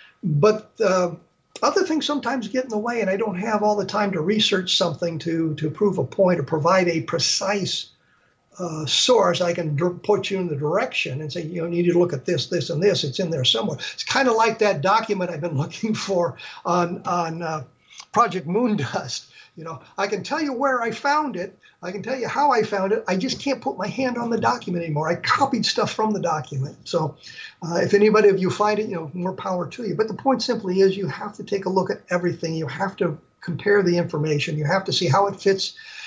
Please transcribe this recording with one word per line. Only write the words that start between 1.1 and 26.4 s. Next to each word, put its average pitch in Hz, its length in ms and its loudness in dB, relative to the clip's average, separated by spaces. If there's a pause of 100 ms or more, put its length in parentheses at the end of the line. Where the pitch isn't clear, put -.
other 294 200 2
things 311 220 0
sometimes 262 420 -2
get 254 180 -2
in 254 40 -14
the 214 80 -2
way, 226 240 -2
and 185 80 0
I 196 80 0
don't 208 180 -2
have 208 280 0
all 208 120 4
the 196 100 -2
time 202 260 0
to 165 100 -2
research 190 560 2
something 170 420 0
to, 165 360 -2
to 156 160 -2
prove 190 260 2
a 151 60 0
point 180 360 4
or 147 40 0
provide 175 440 4
a 165 140 0
precise, - 840 -2 (720)
uh, 156 260 -6
source. 190 560 4
I 175 120 0
can 160 220 -2
dir-, 175 160 2
point 196 380 0
you 190 100 -2
in 175 80 -2
the 151 80 -4
direction 156 680 -2
and 151 100 -8
say, 170 120 -6
"You 165 180 -6
know, 170 60 -4
you 175 160 0
need 175 80 4
to 170 60 6
look 175 160 4
at 131 120 -6
this, 165 220 -2
this, 165 220 -2
and 160 140 -2
this. 196 200 4
It's 139 160 -4
in 170 120 0
there 131 140 0
somewhere." 208 320 2 (160)
It's - 100 -10
kinda 254 300 2
like 226 260 2
that 196 220 2
document 190 500 2
I've 156 100 -6
been 160 160 -2
<laughs> 147 60 2
looking - 300 -4
for 175 420 0 (300)
on, 175 400 2
on, 170 360 -2
uh, 160 220 -6 (480)
Project 185 360 2
Moondust. 185 800 0 (280)
You 165 100 -14
know, 160 160 -12 (160)
I 190 100 0
can 208 160 -4
tell 311 180 -2
you 285 120 -2
where 254 280 0
I 226 100 -2
found 285 440 0
it. 180 220 -8 (260)
I 180 80 -8
can 196 120 -8
tell 262 140 -4
you 220 100 -4
how 285 240 2
I 226 120 4
found 196 280 0
it. - 160 0
I 190 100 2
just 254 220 -2
can't 269 220 -2
put - 160 -4
my 185 100 -4
hand 247 300 -2
on 233 120 -4
the 226 100 0
document 220 440 0
anymore. 156 260 -2
I 170 60 2
copied 262 500 0
stuff 214 260 0
from 214 200 0
the 190 100 -2
document. 147 600 -4